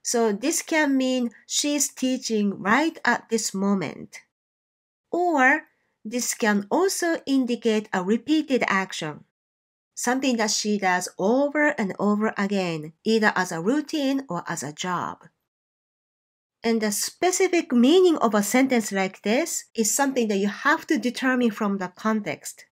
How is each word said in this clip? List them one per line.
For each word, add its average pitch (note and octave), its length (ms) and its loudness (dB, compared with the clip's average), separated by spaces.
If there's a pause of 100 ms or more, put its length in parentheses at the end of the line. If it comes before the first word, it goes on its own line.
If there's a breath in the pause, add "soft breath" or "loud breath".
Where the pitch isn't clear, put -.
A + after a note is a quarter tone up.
So A3+ 300 0
this B3+ 300 -2
can D4+ 360 0
mean B3+ 340 0 (140 loud breath)
she's D4 440 -2
teaching A3+ 720 -2
right C#4 440 2
at - 240 0
this A3+ 240 -2
moment. G3 680 -4 (880)
Or D#4 560 2 (360)
this A#3+ 300 -4
can G3+ 380 0
also F4 540 0
indicate A#3 680 0
a F#3+ 100 -2
repeated A#3+ 640 0
action, F#3+ 580 -4 (680)
something C4 440 0
that A3 140 0
she G#3 280 -2
does F#3 300 0 (100)
over C#4 580 2
and F#3 220 -4
over G#3 380 0
again, F3+ 560 -4 (100)
either A3 320 2
as F3 160 -2
a E3 100 -6
routine C4+ 680 -2
or F3 200 -6
as E3 160 -8
a D3 100 -10
job. D#3 540 -6 (1400)
And A3+ 180 0
the G#3+ 100 0
specific F4 840 0
meaning D#4+ 440 6
of A3 160 2
a G#3 80 4
sentence B3+ 520 2
like F#3+ 280 -4
this C4+ 440 -2 (100)
is A3 180 0
something C4+ 360 0
that G3+ 80 0
you G3+ 100 2
have C#4+ 400 -2
to D#4 100 2
determine B3 540 0
from G3+ 260 -2
the F3+ 120 -6
context. - 760 -6 (100)